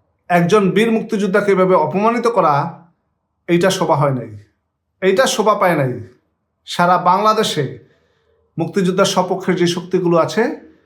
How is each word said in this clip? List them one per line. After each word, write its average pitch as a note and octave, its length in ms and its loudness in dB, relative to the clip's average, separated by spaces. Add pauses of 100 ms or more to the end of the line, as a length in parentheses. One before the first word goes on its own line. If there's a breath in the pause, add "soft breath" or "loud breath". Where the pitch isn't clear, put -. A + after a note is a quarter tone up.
(280)
একজন F3+ 420 2
বীর A3 220 2
মুক্তিযোদ্ধাকে G3+ 600 -2
এভাবে F#3 220 2
অপমানিত G#3 520 0
করা, E3+ 560 0 (640)
এইটা F3 240 2
শোভা E3 260 0
হয় C#3+ 180 0
নাই, G#2+ 240 -10 (640)
এইটা G3+ 260 2
শোভা G#3+ 280 0
পায় F3+ 220 0
নাই। B2 240 -4 (640)
সারা F3+ 340 0
বাংলাদেশে G3 800 0 (800)
মুক্তিযোদ্ধার F3 480 0
সপক্ষের F3+ 500 -2
যে F3 100 2
শক্তিগুলো E3+ 500 -2
আছে, G#3 440 0 (260 soft breath)